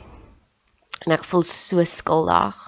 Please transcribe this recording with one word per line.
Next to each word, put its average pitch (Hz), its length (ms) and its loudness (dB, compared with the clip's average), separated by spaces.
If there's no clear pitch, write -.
En 165 80 0
ek 156 160 -2
voel 175 180 2
so - 380 2
skuldig. 170 720 0